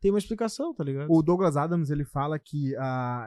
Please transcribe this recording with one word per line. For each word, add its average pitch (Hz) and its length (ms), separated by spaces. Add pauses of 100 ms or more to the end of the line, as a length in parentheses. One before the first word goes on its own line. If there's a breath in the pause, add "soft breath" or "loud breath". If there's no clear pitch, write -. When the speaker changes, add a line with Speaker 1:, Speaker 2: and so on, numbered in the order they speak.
Speaker 1:
Tem 196 100
uma 202 80
explicação, 226 560
tá 160 100
ligado? 139 260
Speaker 2:
O 165 120
Douglas 175 340
Adams, 160 340
ele 147 140
fala 147 340
que, 143 380
ah, 123 500